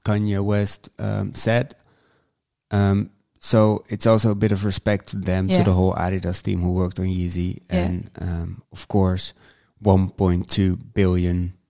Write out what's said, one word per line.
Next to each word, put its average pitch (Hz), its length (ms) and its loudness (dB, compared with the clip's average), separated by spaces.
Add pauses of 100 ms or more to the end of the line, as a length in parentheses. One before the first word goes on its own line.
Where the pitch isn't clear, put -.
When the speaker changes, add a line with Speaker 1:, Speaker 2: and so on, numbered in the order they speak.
Speaker 1:
Kanye 104 380 0
West, 104 460 -2 (100)
um, 101 360 -4
said. 120 400 -2 (960)
Um, 101 380 2 (300)
so 107 500 2
it's - 180 -6
also 110 240 4
a 101 40 0
bit 101 160 0
of 98 140 -2
respect 101 440 -2
to - 80 -8
them, 92 320 -2
Speaker 2:
Yeah. 185 100 4
Speaker 1:
to 180 60 4
the 95 80 4
whole 92 200 2
Adidas 90 500 -4
team 95 180 -2
who 90 100 0
worked 90 280 -2
on 92 60 -4
Yeezy. 90 640 -4
Speaker 2:
Yeah. - 160 0
Speaker 1:
And, 90 240 -6 (100)
um, 87 420 -6 (100)
of - 160 -16
course, 92 460 0 (460)
one 95 300 4
point 90 400 0
two 92 280 0 (160)
billion 90 600 0 (160)